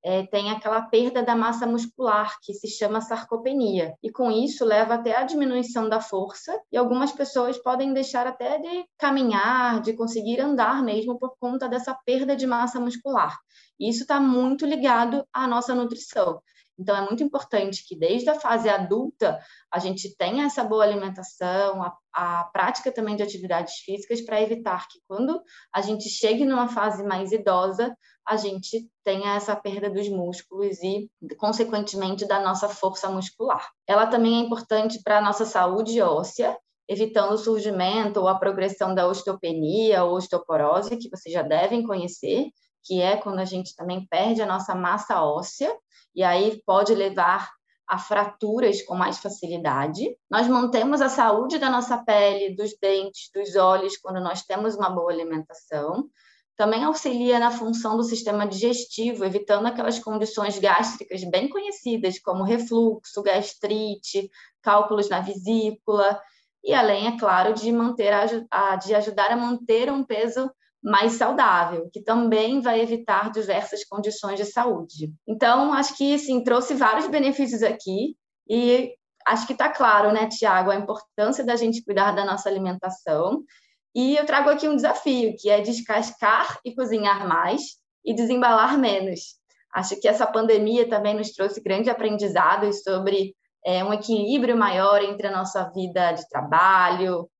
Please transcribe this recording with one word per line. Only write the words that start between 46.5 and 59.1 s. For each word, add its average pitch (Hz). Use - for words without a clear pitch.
pode 208
levar 190
a 185
fraturas 208
com 180
mais 185
facilidade. 170
Nós 226
mantemos 247
a 262
saúde 247
da 269
nossa 247
pele, 202
dos 208
dentes, 196
dos 196
olhos, 190
quando 185
nós 180
temos 208
uma 202
boa 170
alimentação. 165
Também 220
auxilia 247
na 233
função 226
do 233
sistema 214
digestivo, 226